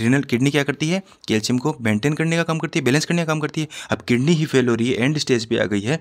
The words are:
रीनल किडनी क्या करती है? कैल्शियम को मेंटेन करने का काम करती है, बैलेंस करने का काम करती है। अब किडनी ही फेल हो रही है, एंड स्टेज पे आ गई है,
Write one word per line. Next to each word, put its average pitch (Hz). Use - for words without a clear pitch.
रीनल 127
किडनी 131
क्या 143
करती 143
है? 190
कैल्शियम 113
को 151
मेंटेन 113
करने 165
का 170
काम 165
करती 160
है, -
बैलेंस 131
करने 170
का 160
काम 156
करती 151
है। 151
अब -
किडनी 127
ही 156
फेल 127
हो 120
रही 113
है, 110
एंड 147
स्टेज 117
पे 113
आ 107
गई 101
है, 127